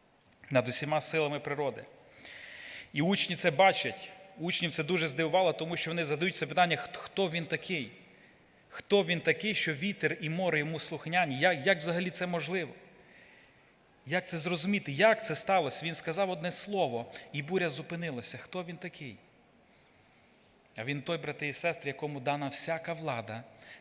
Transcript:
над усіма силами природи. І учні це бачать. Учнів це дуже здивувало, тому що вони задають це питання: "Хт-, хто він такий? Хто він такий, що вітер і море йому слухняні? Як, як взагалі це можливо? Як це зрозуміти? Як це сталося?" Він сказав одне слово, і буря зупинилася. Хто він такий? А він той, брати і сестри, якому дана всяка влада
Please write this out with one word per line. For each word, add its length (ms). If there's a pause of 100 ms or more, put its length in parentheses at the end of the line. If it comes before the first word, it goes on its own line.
(500)
над 180
усіма 340
силами 380
природи. 440 (1080)
І 80
учні 340
це 160
бачать. 580 (300)
Учнів 320
це 120
дуже 240
здивувало, 460
тому 240
що 140
вони 120
задають 320
це 100
питання: 300
"Хт-, 220
хто 320
він 160
такий? 460 (800)
Хто 340
він 180
такий, 340
що 180
вітер 480
і 80
море 300
йому 200
слухняні? 600
Як, 260
як 120
взагалі 320
це 180
можливо? 460 (1300)
Як 220
це 100
зрозуміти? 540
Як 340
це 100
сталося?" 500
Він 100
сказав 340
одне 220
слово, 600 (220)
і 80
буря 280
зупинилася. 680
Хто 260
він 140
такий? 380 (1600)
А 80
він 180
той, 160
брати 300
і 60
сестри, 360
якому 300
дана 280
всяка 460
влада 500 (380)